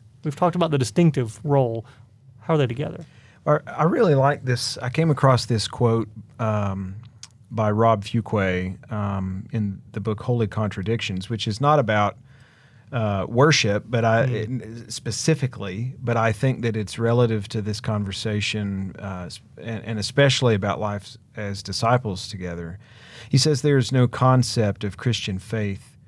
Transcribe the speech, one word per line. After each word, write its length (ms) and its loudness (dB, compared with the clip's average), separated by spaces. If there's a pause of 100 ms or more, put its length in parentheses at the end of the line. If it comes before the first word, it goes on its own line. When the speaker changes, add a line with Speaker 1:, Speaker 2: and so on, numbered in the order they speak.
(240)
Speaker 1:
We've 120 -4
talked 200 2
about 140 2
the 80 2
distinctive 680 2
role. 400 2 (560)
How 140 -2
are 40 4
they 80 2
together? 380 -6 (400)
Speaker 2:
Or, 220 2
I 180 -2
really 300 4
like 300 2
this. 340 -2
I 100 -6
came 220 2
across 360 4
this 220 0
quote, 400 2 (300)
um, 560 -2 (560)
by 200 2
Rob 340 4
Fuquay, 880 -2
um, 600 -4
in 280 -2 (120)
the 80 -6
book 220 -4
Holy 260 0
Contradictions, 840 -4
which 160 -4
is 140 -4
not 180 4
about, 380 2 (760)
uh, 360 -2
worship, 600 4
but 160 0
I, 220 4
Speaker 1:
Mm. 600 -6
Speaker 2:
it, 60 -14
specifically, 1080 -4
but 160 0
I 160 4
think 300 0
that 140 0
it's 220 -6
relative 500 2
to 140 -4
this 180 -6
conversation, 1200 -4
uh, 280 -10
s-, 140 -14 (180)
and, 260 -8
and 140 -6
especially 560 4
about 260 -2
life 360 -6 (200)
as 260 -8
disciples 640 0
together. 500 -10 (500)
He 100 4
says, 240 2
There 160 4
is 140 2
no 140 6
concept 800 2
of 120 -6
Christian 420 -2
faith 560 -6 (120)